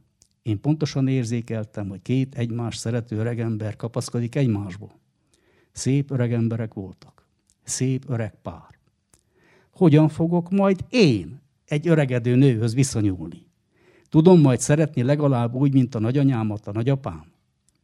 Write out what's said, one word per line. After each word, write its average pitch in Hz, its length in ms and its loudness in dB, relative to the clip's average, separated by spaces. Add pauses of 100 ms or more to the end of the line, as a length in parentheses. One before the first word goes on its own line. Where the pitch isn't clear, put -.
(420)
én 104 200 -4
pontosan 143 460 -2
érzékeltem, 113 840 -4
hogy 95 120 -12
két 131 340 -2
egymást 117 440 -6
szerető 113 380 -6
öregember 110 580 -4
kapaszkodik 120 600 -6
egymásba. 101 560 -4 (800)
Szép 139 400 -2
öregemberek 117 640 -2
voltak. - 540 -16 (360)
Szép 131 440 -4
öreg 113 340 -6
pár. - 360 -16 (920)
Hogyan 156 380 6
fogok 170 400 -2
majd 196 400 0
én 120 500 2 (300)
egy 151 180 -2
öregedő 123 480 2
nőhöz 120 380 4
viszonyulni? 98 760 -2 (640)
Tudom 165 320 8
majd 127 180 6
szeretni - 420 0
legalább 131 520 0
úgy, 139 200 0
mint 127 220 2
a 113 40 -4
nagyanyámat 113 680 0
a 104 40 -8
nagyapám? 113 520 -4 (600)